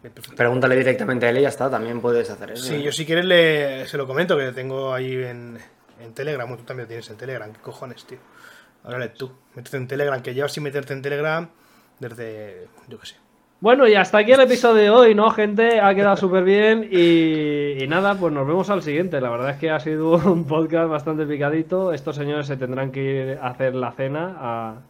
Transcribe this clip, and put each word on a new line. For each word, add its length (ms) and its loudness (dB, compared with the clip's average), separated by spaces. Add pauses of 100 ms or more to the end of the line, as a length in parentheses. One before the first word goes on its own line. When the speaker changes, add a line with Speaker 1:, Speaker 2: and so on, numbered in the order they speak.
Speaker 1:
bien, 100 -20
perfecto. 220 -20
Speaker 2:
pregúntale 400 2
directamente 500 0
a 40 4
él 80 0
y 60 2
ya 60 2
está, 220 -4
también 300 -6
puedes 280 0
hacer 220 -14
eso, 140 -10
Speaker 1:
Sí, 100 -6
Speaker 2:
¿eh? 80 -6
Speaker 1:
yo 80 -4
si 140 -8
quieres 200 -2
le, 640 2
se 100 -14
lo 80 -4
comento, 320 0
que 140 -2
tengo 420 -6
ahí 200 -6 (100)
en, 340 -12 (440)
en 120 -20
Telegram. 340 -8 (100)
Tú 60 -20
también 200 -14
lo 60 -14
tienes 200 -16
en 60 -18
Telegram. 380 -12
¿Qué 80 -20
cojones, 440 -18
tío? 140 -20 (640)
Háblale 260 -10
tú. 220 -14 (240)
Métete 220 -12
en 100 -8
Telegram, 340 -4
que 120 -10
llevas 180 -4
sin 120 -10
meterte 300 -8
en 80 -10
Telegram 480 -4 (500)
desde, 680 -14 (200)
yo 120 -20
qué 80 -20
sé. 80 -20 (440)
Speaker 3:
Bueno, 280 6
y 80 8
hasta 240 4
aquí 140 4
el 80 8
episodio 420 6
de 80 6
hoy, 240 8
¿no, 160 4
gente? 500 2
Ha 140 6
quedado 200 4
súper 280 2
bien 480 4
y, 920 2
y 40 -4
nada, 280 0
pues 160 -2
nos 160 -2
vemos 220 0
al 140 -2
siguiente. 360 -2
La 120 -2
verdad 200 -4
es 60 -8
que 140 -2
ha 80 -2
sido 320 -2
<laughs> 200 4
un 140 0
podcast 440 0
bastante 360 -4
picadito. 680 -2
Estos 240 -6
señores 300 -4
se 120 -6
tendrán 340 -6
que 100 -8 (300)
ir 100 -10
a 60 -8
hacer 260 -2
la 200 -4
cena 460 -6
a 360 -8 (140)